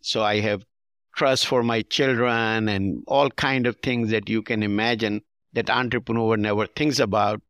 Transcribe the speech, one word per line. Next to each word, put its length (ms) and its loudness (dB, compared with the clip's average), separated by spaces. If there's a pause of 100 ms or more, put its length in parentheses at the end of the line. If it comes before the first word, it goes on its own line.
So 220 -4
I 180 2
have 240 -2 (500)
trust 320 2
for 160 2
my 200 0
children 840 0
and 380 -2
all 240 2
kind 360 -2
of 100 -2
things 340 -2
that 180 -2
you 140 0
can 200 -4
imagine 600 0 (300)
that 160 -2
entrepreneur 680 0
never 300 0
thinks 320 -2
about. 500 0